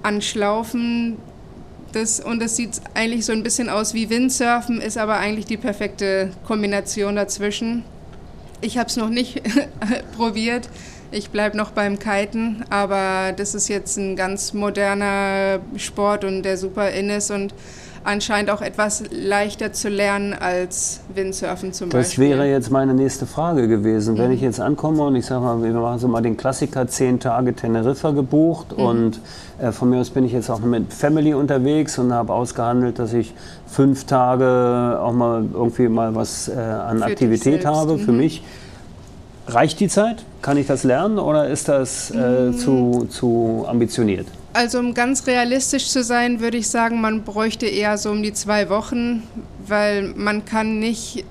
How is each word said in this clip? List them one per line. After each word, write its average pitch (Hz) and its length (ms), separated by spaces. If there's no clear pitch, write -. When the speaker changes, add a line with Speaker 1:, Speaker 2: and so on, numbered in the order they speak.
Speaker 1:
an 208 180
Schlaufen. 226 960
Das, 220 260
und 233 220
das 226 160
sieht 240 240
eigentlich 226 320
so 240 80
ein 220 100
bisschen 233 260
aus 214 240
wie 226 160
Windsurfen, 240 720
ist 214 160
aber 214 200
eigentlich 202 280
die 220 120
perfekte 202 760
Kombination 202 720
dazwischen. 208 680
Ich 233 160
hab's 233 200
noch 220 120
nicht 240 320
<laughs> - 380
probiert. 233 520
Ich 214 160
bleib 208 260
noch 214 160
beim 202 280
Kiten, 220 680
aber 190 680
das 196 180
ist 202 140
jetzt 202 300
ein 196 180
ganz 196 380
moderner 196 1040
Sport 202 480
und 190 200
der 190 140
super 190 340
in 196 180
ist 208 220
und 196 220
anscheinend 202 440
auch 202 120
etwas 214 500
leichter 202 640
zu - 160
lernen 202 440
als 180 680
Windsurfen 185 600
zum 180 180
Speaker 2:
Das 123 160
Speaker 1:
Beispiel. 135 220
Speaker 2:
wäre 139 200
jetzt 127 220
meine 135 240
nächste 131 320
Frage 151 400
gewesen. 110 500
Wenn 123 120
Speaker 1:
Mhm. 131 60
Speaker 2:
ich 123 60
jetzt 120 180
ankomme 151 440
und 143 140
ich 123 80
sag 127 160
mal, 120 200
wir 113 120
machen 120 260
so 123 80
mal 117 140
den 117 160
Klassiker, 131 500
zehn 127 320
Tage 123 340
Teneriffa 120 580
gebucht 147 640
Speaker 1:
Mhm. - 80
Speaker 2:
und, 113 360
äh, 120 100
von 123 200
mir 123 80
aus 120 100
bin 131 160
ich 113 60
jetzt 117 180
auch 110 120
mit 120 320
Family 151 420
unterwegs 139 640
und 123 140
habe 117 200
ausgehandelt, 120 640
dass 117 160
ich 117 200
fünf 135 380
Tage 123 960
auch 107 140
mal 117 400
irgendwie 117 360
mal 113 260
was, - 320
äh, - 60
an 113 460
Speaker 1:
Für 110 40
dich 113 80
Speaker 2:
Aktivität 113 320
Speaker 1:
selbst. 120 60
Speaker 2:
habe 156 320
für 107 140
Speaker 1:
Mhm. 117 40
Speaker 2:
mich. 156 260
Reicht 123 320
die 202 100
Zeit? 220 340
Kann 143 160
ich 143 100
das - 160
lernen 170 360
oder 151 280
ist 135 200
das, 135 440
äh, 113 60
Speaker 1:
Mhm. 120 80
Speaker 2:
zu, 123 520
zu 117 580
ambitioniert? 110 580
Speaker 1:
Also 240 260
um 240 140
ganz 240 340
realistisch 247 600
zu 262 140
sein, 240 380
würde 233 160
ich 220 100
sagen, 233 340
man 220 220
bräuchte 220 440
eher 208 300
so 208 140
um 214 100
die 208 120
zwei 208 360
Wochen, 233 540
weil 208 500
man 208 300
kann 220 340
nicht 220 520